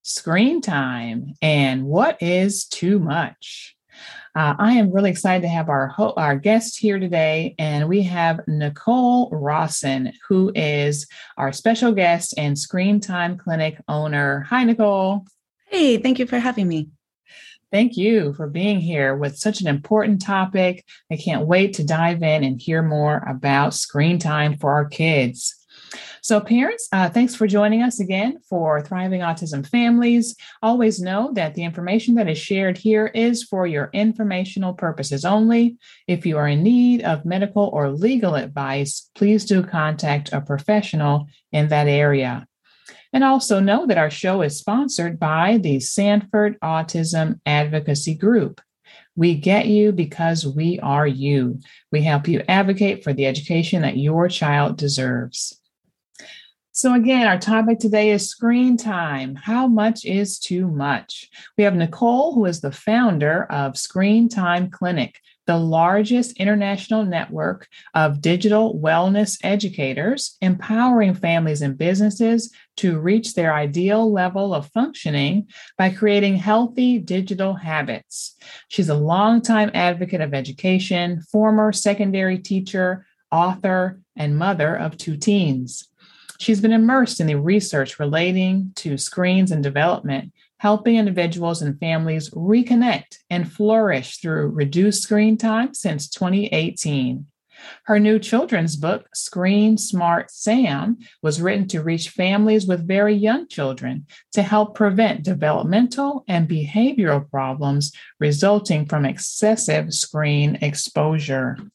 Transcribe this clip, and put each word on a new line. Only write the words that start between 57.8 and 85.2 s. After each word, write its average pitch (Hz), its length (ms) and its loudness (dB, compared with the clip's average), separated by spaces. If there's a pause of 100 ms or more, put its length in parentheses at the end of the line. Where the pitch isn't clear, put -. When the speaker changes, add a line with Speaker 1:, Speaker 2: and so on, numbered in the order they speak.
Speaker 1:
is 202 180 0
screen 240 500 2
time. 151 580 -4
How 233 320 -2
much 220 380 2
is 196 340 -2
too 180 280 -2
much? 143 600 -6 (260)
We 208 100 4
have 196 100 2
Nicole, 240 580 0
who 233 120 2
is 175 160 -2
the 139 100 -4
founder 180 800 0
of 143 260 -4
Screen 214 500 2
Time 180 440 0
Clinic, 170 480 -4 (260)
the 170 120 2
largest 190 800 2
international 202 640 0
network 170 640 -4 (260)
of 147 280 0
digital 208 580 2
wellness 185 640 0
educators, 185 960 -4
empowering 220 720 2
families 165 480 0
and 139 160 -2
businesses 208 760 0 (260)
to 175 200 0
reach 196 380 0
their 165 180 2
ideal 180 580 0
level 190 440 0
of 147 160 -6
functioning 185 760 -2 (320)
by 190 120 4
creating 202 480 2
healthy 233 600 2
digital 190 560 -4
habits. 156 800 -8 (340)
She's 170 200 -2
a 147 60 2
longtime 214 800 2
advocate 180 460 0
of 151 120 -4
education, 175 880 -2
former 214 500 2
secondary 196 680 0
teacher, 185 640 -4 (240)
author, 185 720 0 (140)
and 147 220 -2
mother 165 380 0
of 160 220 -6
two 156 200 -8
teens. 147 720 -2 (520)